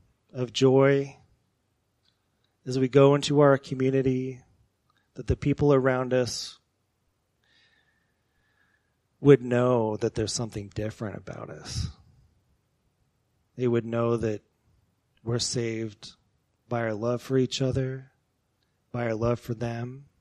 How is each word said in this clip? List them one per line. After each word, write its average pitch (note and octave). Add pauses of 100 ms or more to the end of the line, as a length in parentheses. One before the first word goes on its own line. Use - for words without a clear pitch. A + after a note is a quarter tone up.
(320)
of B2
joy C3+ (1500)
as C3
we C3
go C#3
into C#3+
our C#3
community, C3 (720)
that B2
the -
people C#3+
around B2+
us - (2500)
would C3+
know A#2+
that A2
there's A2
something G#2
different G#2
about -
us. - (1700)
They B2
would A#2
know A#2
that A2 (840)
we're A#2+
saved A2+ (560)
by A#2+
our A2+
love A#2
for C3+
each B2+
other, C3 (800)
by A#2+
our A2+
love A#2
for A#2+
them. A#2+ (160)